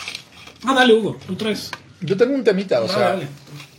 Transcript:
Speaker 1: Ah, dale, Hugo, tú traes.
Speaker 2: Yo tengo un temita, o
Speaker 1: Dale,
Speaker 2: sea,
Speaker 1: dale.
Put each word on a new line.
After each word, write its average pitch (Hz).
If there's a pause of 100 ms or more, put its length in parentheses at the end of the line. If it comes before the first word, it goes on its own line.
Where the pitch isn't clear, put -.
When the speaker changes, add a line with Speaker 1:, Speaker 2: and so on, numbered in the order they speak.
(640)
Speaker 1:
Ah, 262
dale, 247
Hugo, 190
tú 185
traes. 214 (300)
Speaker 2:
Yo 185
tengo 240
un 262
temita, 185
o 113
Speaker 1:
Dale, 180
Speaker 2:
sea, 120
Speaker 1:
dale. 180 (520)